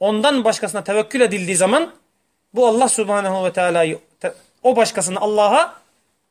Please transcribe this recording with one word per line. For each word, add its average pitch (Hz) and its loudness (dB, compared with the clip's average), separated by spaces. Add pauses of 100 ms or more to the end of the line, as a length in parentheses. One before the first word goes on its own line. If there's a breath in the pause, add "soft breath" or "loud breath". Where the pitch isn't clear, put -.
ondan 214 2
başkasına 208 -4
tevekkül 214 -2
edildiği 190 -2
zaman 233 0 (600)
bu 247 2
Allah 240 2
Subhanahu 196 -2
ve 180 -2
Teala'yı, 170 0 (220)
te-, 175 -8 (280)
o 247 2
başkasını 190 -2
Allah'a 214 2 (560)